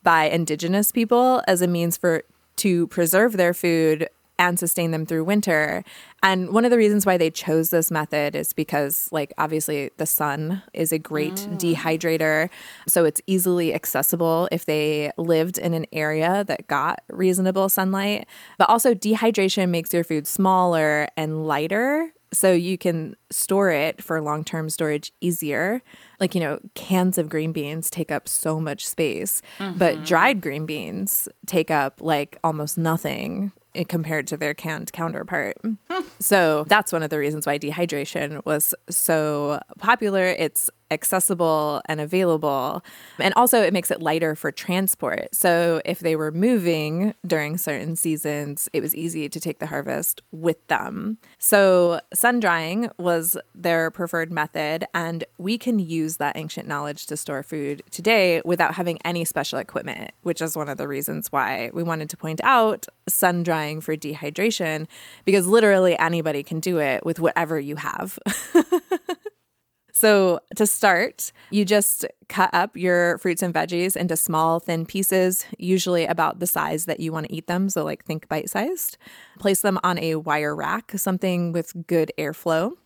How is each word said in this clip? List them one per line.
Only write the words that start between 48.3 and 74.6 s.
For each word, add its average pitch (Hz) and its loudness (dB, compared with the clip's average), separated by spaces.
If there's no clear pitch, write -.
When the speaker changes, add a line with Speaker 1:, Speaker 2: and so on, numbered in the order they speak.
Speaker 1:
it 156 0
was 156 -4
easy 165 -6
to - -10
take - -8
the - -6
harvest 143 -6
with 160 -2
them. - -4
So 180 4
sun 240 2
drying 180 0
was 170 0
their 165 0
preferred 170 -4
method, 156 -4
and 165 -4
we 202 -4
can 226 0
use 160 -2
that - -4
ancient - -10
knowledge 147 -8
to 151 -8
store 139 -6
food 143 -6
today 185 2
without 165 2
having 175 -4
any 170 -2
special 135 -4
equipment, - -8
which 170 -4
is 160 -6
one 151 -6
of 139 -8
the 143 -6
reasons 143 -6
why 120 -2
we 170 -4
wanted 160 -4
to - -14
point 160 -8
out 226 2
sun 175 2
drying 156 -2
for 156 -4
dehydration, 156 -4
because 190 4
literally 196 6
anybody 160 2
can 160 -6
do 180 0
it 139 0
with 165 -2
whatever 160 0
you 143 -6
have. 147 -8
<laughs> 202 -4
So 196 4
to 214 2
start, - 2
you 202 2
just 202 2
cut - 2
up 180 0
your 175 2
fruits 175 -2
and 180 -2
veggies 175 -2
into 175 -2
small, 160 2
thin 165 -4